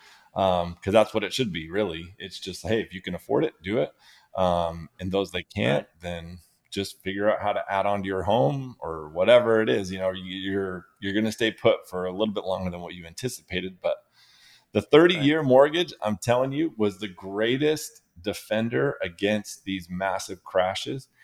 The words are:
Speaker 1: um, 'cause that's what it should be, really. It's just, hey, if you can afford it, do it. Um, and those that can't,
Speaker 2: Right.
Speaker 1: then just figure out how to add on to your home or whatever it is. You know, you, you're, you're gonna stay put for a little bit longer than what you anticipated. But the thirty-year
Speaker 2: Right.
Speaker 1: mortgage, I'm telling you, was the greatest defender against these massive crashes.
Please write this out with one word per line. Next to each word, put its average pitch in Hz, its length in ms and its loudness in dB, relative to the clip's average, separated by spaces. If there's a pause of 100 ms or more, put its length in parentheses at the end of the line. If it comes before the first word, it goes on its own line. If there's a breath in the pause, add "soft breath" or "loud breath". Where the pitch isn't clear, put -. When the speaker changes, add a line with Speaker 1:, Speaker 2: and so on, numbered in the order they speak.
(340 soft breath)
Speaker 1:
um, 87 420 0
'cause - 160 -4
that's 107 200 6
what 107 120 -2
it 92 100 -6
should 120 180 -2
be, 80 180 -8
really. 90 480 -4
It's 92 220 -12
just, 90 220 -12
hey, 110 180 -2
if 90 140 -8
you 92 80 -12
can 90 120 -8
afford 127 300 -2
it, - 180 -4
do 98 160 -2
it. - 140 -2 (420 soft breath)
Um, 85 540 0 (120)
and 92 120 -6
those 98 200 0
that 90 180 -6
can't, 113 360 0
Speaker 2:
Right. - 140 -20
Speaker 1:
then 87 380 -10 (320)
just - 320 -8
figure 101 280 0
out 95 100 2
how 104 120 -2
to 98 200 -4
add 98 140 2
on 101 160 0
to 92 60 -6
your 95 160 -2
home 131 560 0
or 80 280 -8
whatever 113 540 6
it 110 60 0
is. 101 240 0
You 95 80 -6
know, 95 100 0
you, 92 140 -6
you're, 95 640 -4 (140)
you're 98 120 -6
gonna 110 180 0
stay 110 220 0
put - 360 2
for 90 160 -6
a 92 60 -2
little 101 240 -2
bit 101 100 -6
longer 92 240 -4
than 87 120 -10
what 85 140 -12
you 87 120 -16
anticipated. 92 720 -8
But 82 180 -2 (760 soft breath)
the 104 100 2
thirty-year 160 560 6
Speaker 2:
Right. 156 100 0
Speaker 1:
mortgage, 151 540 6
I'm 107 140 -2
telling 123 340 2
you, 151 260 -4
was 104 220 0
the 104 80 -8
greatest 113 960 -2 (180)
defender 117 800 -2
against 101 640 -2
these 95 240 -6
massive 92 540 -4
crashes. 98 640 -2 (160 soft breath)